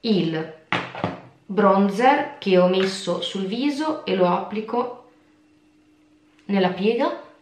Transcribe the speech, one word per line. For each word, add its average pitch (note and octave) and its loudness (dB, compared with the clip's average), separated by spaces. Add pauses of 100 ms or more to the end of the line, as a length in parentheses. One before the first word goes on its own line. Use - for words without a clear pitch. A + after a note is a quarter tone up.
il D#3+ -2 (920)
bronzer G3+ 2
che F#3 4
ho F3+ 6
messo F#3 -2
sul F#3+ -6
viso C#4+ -4
e F#3+ -2
lo F3+ 4
applico G#3+ -4 (1400)
nella F#3+ 2
piega A#3 0 (240)